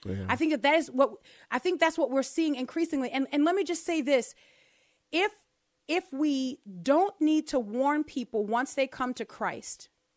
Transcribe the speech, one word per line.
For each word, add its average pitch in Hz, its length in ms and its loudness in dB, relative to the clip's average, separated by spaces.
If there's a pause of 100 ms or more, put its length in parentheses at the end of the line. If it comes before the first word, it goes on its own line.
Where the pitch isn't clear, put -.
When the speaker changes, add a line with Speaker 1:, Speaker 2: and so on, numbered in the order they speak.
Speaker 1:
Yeah. 95 240 -4
Speaker 2:
I 247 60 0
think 311 160 0
that 277 100 0
that 294 140 4
is 330 160 0
what, 254 220 2 (360)
I 240 80 -2
think 349 220 -2
that's 320 180 2
what 269 140 0
we're 269 100 2
seeing 311 320 -2
increasingly. 269 560 -2
And, 269 220 -2
and 294 140 2
let 349 100 4
me 403 80 2
just 359 200 -4
say 320 200 0
this. 254 320 2 (760)
If, 381 200 0 (560)
if 359 160 -2 (100)
we 269 460 0 (240)
don't 330 360 2
need 311 280 2
to 277 120 0
warn 269 440 0
people 226 420 -4
once 233 300 -2
they 269 100 2
come 254 300 -4
to 220 100 -8
Christ, - 640 -8 (280)